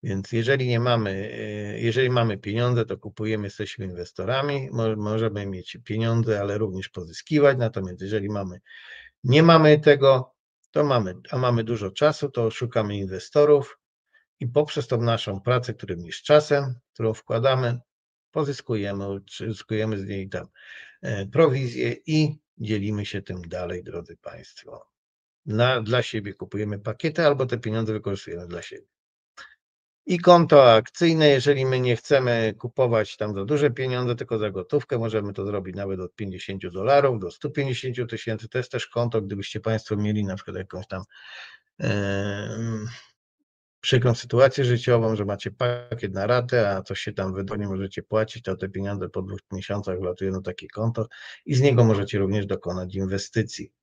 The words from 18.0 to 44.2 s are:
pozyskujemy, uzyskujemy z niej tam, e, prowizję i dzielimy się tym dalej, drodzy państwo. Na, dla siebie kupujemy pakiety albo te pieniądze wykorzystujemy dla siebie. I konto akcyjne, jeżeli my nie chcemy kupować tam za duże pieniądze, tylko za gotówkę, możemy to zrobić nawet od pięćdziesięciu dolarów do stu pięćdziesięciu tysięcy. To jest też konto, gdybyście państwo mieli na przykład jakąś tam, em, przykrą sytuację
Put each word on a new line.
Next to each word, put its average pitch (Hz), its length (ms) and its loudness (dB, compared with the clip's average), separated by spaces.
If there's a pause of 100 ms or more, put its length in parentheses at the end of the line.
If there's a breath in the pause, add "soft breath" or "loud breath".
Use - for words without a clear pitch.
pozyskujemy, 104 760 -4
uzyskujemy 107 920 -6
z 98 60 -8
niej 98 240 -6
tam, - 180 -10 (540 loud breath)
e, 98 240 -6
prowizję 127 680 0 (100)
i 156 340 0 (180)
dzielimy 104 480 -4
się 98 160 -8
tym 90 200 -10
dalej, 90 420 -8
drodzy 85 340 -12
państwo. - 680 -20 (580)
Na, 120 360 2
dla 120 200 0
siebie 101 320 -6
kupujemy 101 460 -8
pakiety 156 460 -4
albo 139 200 2
te 123 120 -4
pieniądze 110 360 -4
wykorzystujemy 90 540 -8
dla 85 140 -10
siebie. - 260 -18 (1160 loud breath)
I 180 140 0
konto 160 540 10
akcyjne, 156 560 4
jeżeli 139 360 4
my 131 140 0
nie 123 160 2
chcemy 120 640 2
kupować 117 580 0
tam 107 160 -4
za 98 120 -4
duże 143 260 2
pieniądze, 123 440 -2
tylko 117 220 -6
za 104 140 -2
gotówkę, 117 460 -4
możemy 107 360 -4
to 98 120 -6
zrobić 95 300 -6
nawet 98 240 -6
od 90 160 -10
pięćdziesięciu 95 560 -10
dolarów 123 480 2
do 87 120 -8
stu - 200 -10
pięćdziesięciu 123 560 -4
tysięcy. 110 420 -8
To - 80 -6
jest 123 140 -6
też 123 160 -6
konto, 117 340 -2
gdybyście 101 380 -8
państwo 110 360 -2
mieli 104 300 0
na 95 100 -4
przykład 95 220 -10
jakąś 92 300 -10
tam, 95 160 -8 (760 loud breath)
em, 104 1040 -4 (960 loud breath)
przykrą 120 340 2
sytuację 131 500 4